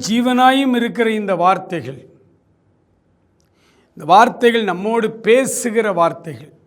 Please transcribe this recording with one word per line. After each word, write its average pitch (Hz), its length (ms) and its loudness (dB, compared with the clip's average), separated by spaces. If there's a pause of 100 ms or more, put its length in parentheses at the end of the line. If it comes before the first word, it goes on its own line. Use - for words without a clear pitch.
ஜீவனாயும் 254 720 2
இருக்கிற 226 280 -2 (120)
இந்த 196 140 -2 (100)
வார்த்தைகள், 160 560 -2 (1900)
இந்த 160 100 -18 (100)
வார்த்தைகள் 226 580 4
நம்மோடு 214 360 -4 (220)
பேசுகிற 226 580 0 (140)
வார்த்தைகள் 160 520 -6 (120)